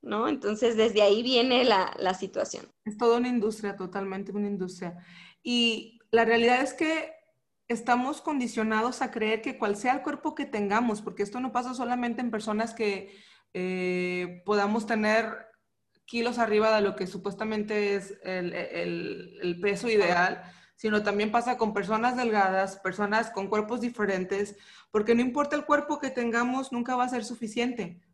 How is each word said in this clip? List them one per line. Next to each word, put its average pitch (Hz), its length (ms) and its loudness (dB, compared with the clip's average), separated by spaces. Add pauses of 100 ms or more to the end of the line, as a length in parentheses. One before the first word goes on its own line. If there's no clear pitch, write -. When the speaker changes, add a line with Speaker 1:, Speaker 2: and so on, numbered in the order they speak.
Speaker 1:
¿no? 220 260 -2
Entonces, 220 480 0
desde 214 260 4
ahí 208 200 6
viene 254 420 4
la, 202 340 4
la 185 160 0
situación. - 520 -6 (180)
Speaker 2:
Es 214 120 -8
toda 233 220 4
una 247 100 0
industria, 214 480 -2
totalmente 196 560 -6
una 202 160 -2
industria. 180 480 -6 (460)
Y 233 580 0 (100)
la 226 140 6
realidad 233 380 4
es 269 120 -4
que 320 380 -2 (560)
estamos 247 520 -2
condicionados 240 840 -2
a 247 80 -2
creer 220 320 -2
que - 160 -8
cual 202 180 0
sea 254 180 0
el 277 80 -6
cuerpo 294 320 -6
que 285 120 -6
tengamos, 208 560 0
porque 202 200 -6
esto 247 180 -6
no 262 120 -6
pasa 247 220 -2
solamente 240 460 -2
en 240 100 -2
personas 220 440 -2
que, 202 400 -4 (440)
eh, 180 880 -2
podamos 208 420 2
tener 220 480 2 (680)
kilos 233 340 -2
arriba 220 380 4
de 208 60 4
lo 196 120 2
que 185 120 -4
supuestamente 208 880 -2
es 196 180 -6 (100)
el, 185 300 -4
el, 175 880 -6
el 175 200 -2
peso 202 280 0
ideal, 180 540 2 (320)
sino 214 280 0
también 208 300 0
pasa 233 240 2
con 214 160 0
personas 220 460 0
delgadas, 196 580 2
personas 208 540 0
con 190 180 -4
cuerpos 214 320 0
diferentes, 202 760 -2 (340)
porque 214 240 4
no 240 80 4
importa 285 340 0
el 294 80 -2
cuerpo 294 340 2
que 269 120 -4
tengamos, 247 600 0
nunca 240 260 -2
va 247 80 2
a 247 40 -2
ser 247 160 -4
suficiente. 233 800 -4 (120)